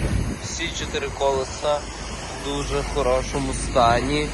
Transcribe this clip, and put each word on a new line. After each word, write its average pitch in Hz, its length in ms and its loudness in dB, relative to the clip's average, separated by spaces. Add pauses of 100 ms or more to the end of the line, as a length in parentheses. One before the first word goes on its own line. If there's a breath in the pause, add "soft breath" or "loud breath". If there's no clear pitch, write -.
(440)
Всі - 260 -4 (100)
чотири 147 280 -4 (120)
колеса 139 560 2
в - 680 -8
дуже 143 380 -2 (120)
хорошому 131 580 2
стані. 131 800 4